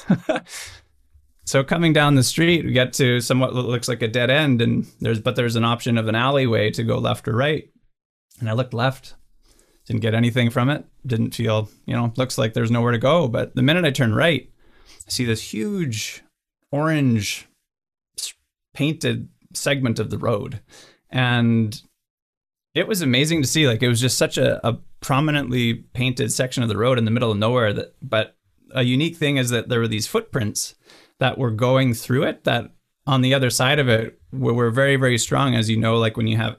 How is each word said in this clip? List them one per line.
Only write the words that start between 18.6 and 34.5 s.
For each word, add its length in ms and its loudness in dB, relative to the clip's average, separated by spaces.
painted 520 -2
segment 420 -2
of 140 -4
the 80 -6
road. 420 -4
And 720 0
it 120 0
was 140 -2
amazing 400 2
to 60 0
see. 200 2
Like, 140 2
it 60 2
was 120 2
just 200 0
such 180 0
a, 280 0
a 120 0
prominently 760 0
painted 580 -4
section 300 -2
of 80 0
the 80 -2
road 220 2
in 60 0
the 60 0
middle 200 0
of 80 0
nowhere 340 2
that, 300 -8
but 340 -2
a 80 0
unique 340 0
thing 200 0
is 120 0
that 180 -2
there 120 0
were 80 0
these 180 -4
footprints 680 -4
that 200 -2
were 140 -2
going 420 2
through 300 -2
it 220 -4
that 260 -2
on 160 2
the 120 2
other 160 2
side 300 2
of 100 2
it 320 0
were, 220 0